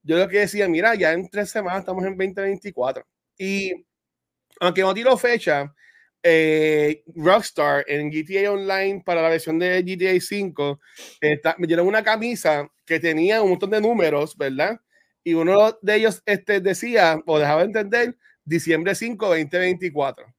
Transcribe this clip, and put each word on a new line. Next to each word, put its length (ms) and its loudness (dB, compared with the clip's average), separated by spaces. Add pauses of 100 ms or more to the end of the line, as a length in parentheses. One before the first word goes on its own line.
Yo 160 0
lo 120 0
que 100 0
decía, 300 0
mira, 260 2
ya 160 0
en 180 -4
tres 220 -6
semanas 280 -4
estamos 260 -6
en 100 -6
veinte 260 -4
veinticuatro. 640 -6 (320)
Y 480 -6 (760)
aunque 200 2
no 120 2
tiro 240 2
fecha, 560 0 (500)
eh, 800 2 (120)
Rockstar 720 2
en 240 -4
G 160 -6
T 200 -2
A 80 0
Online 520 -4
para 160 0
la 60 2
versión 320 0
de 240 0
G 160 -6
T 100 0
A 120 2
cinco, 580 -6 (400)
eh, 140 2
está, 240 -2
me 100 -4
dieron 180 2
una 160 2
camisa 680 -2 (160)
que 160 -2
tenía 400 2
un 80 2
montón 220 -2
de 100 0
números, 560 0
¿verdad? 420 -4 (420)
Y 120 -2
uno 480 4
de 140 0
ellos, 300 0
este, 360 0
decía, 640 2
o 120 2
dejaba 260 2
entender, 540 -2 (280)
diciembre 500 0
cinco, 340 -4
veinte 300 0
veinticuatro 800 -4